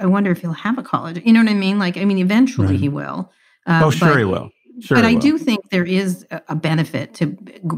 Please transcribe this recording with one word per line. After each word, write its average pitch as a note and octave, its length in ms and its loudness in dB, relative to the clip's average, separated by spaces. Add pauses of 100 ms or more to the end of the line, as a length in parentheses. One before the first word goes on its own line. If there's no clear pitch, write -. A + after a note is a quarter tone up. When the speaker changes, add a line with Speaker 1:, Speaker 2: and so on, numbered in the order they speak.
Speaker 1:
I F#3+ 60 -2
wonder G3 240 2
if F3 100 -2
he'll E3+ 140 -6
have A#3+ 240 -4
a B3 40 -8
college. E3 420 -6
You A3+ 80 6
know A3+ 100 6
what A3 80 4
I G#3 40 0
mean? G3 240 0
Like, F3+ 200 -2
I F#3+ 60 -2
mean, G3 140 2
eventually F#3 500 2
Speaker 2:
Right. F#2+ 120 0
Speaker 1:
he C#3+ 80 0
will. C#3+ 420 -8 (360)
Uh, E3 180 2
Speaker 2:
Oh, D3+ 60 4
sure D#3+ 200 2
Speaker 1:
but, C#3+ 80 4
Speaker 2:
he A2+ 60 2
will. F#2 260 -2 (300)
Sure - 160 0
Speaker 1:
but A3+ 80 4
Speaker 2:
he A3+ 60 4
Speaker 1:
I A#3 40 2
Speaker 2:
will. A3+ 60 2
Speaker 1:
do D#4 180 2
think A#3 300 -4
there F3+ 160 0
is F#3 460 -2
a, C3+ 180 -12
a D3+ 80 -6
benefit D#3+ 580 -4
to E3 120 -2
g-, - 260 -10 (260)